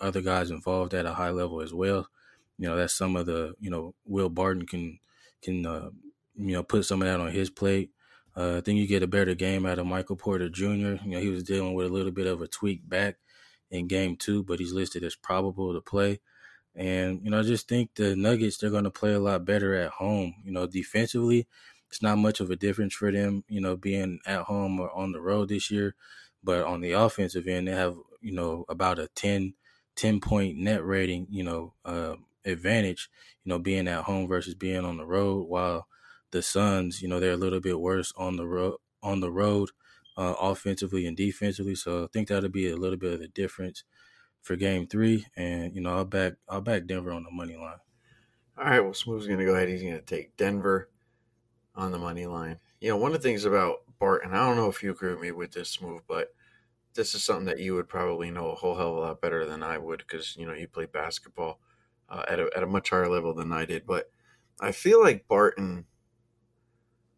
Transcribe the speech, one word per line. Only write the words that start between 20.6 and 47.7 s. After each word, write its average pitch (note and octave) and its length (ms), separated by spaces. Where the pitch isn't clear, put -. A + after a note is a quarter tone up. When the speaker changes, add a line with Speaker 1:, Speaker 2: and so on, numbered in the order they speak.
Speaker 1:
defensively, A#2 800
it's - 140
not G#2+ 160
much G#2+ 220
of F#2 100
a F2+ 60
difference G2+ 380
for G2+ 180
them, G2+ 360
you G#2+ 120
know, F#2 160
being F#2+ 500
at F#2+ 160
home F#2+ 380
or F2+ 120
on F#2+ 200
the D#2+ 80
road G2 280
this G2+ 220
year. G2+ 240
But F2+ 220
on F2 160
the F2 120
offensive F#2+ 540
end, F2+ 220
they F#2 40
have, F#2 240
you G#2+ 120
know, E2+ 360
about F2+ 300
a D#2 160
ten, G2 400
ten G#2+ 260
point G2 360
net F#2+ 280
rating, F#2 460
you F#2+ 140
know, E2+ 300
uh, E2+ 320
advantage, F#2+ 640
you F#2+ 60
know, F2 100
being F#2+ 260
at E2+ 180
home F#2+ 220
versus F2+ 300
being F#2 280
on E2+ 120
the D#2+ 100
road, G2 420
while F2 380
the F2+ 100
Suns, F#2+ 580
you F#2 80
know, F2+ 120
they're F2+ 120
a F2 40
little F#2 240
bit F2 200
worse F2+ 360
on F#2 200
the E2+ 100
ro-, F2+ 340
on G2 180
the F2+ 100
road, G2+ 400
uh, F2+ 240
offensively F#2+ 640
and E2+ 100
defensively. G2 600
So F2 280
I - 80
think A2 160
that'll G2 220
be F#2+ 180
a E2 80
little F#2 220
bit F2+ 160
of E2 60
the E2 80
difference F#2 560
for F2+ 140
game F#2+ 320
three. A2 380
And, F2 380
you F#2+ 60
know, F2+ 160
I'll F#2+ 80
back, F#2 300
I'll G2 120
back G2+ 260
Denver F2+ 260
on E2+ 100
the E2+ 80
money E2+ 260
line. E2 220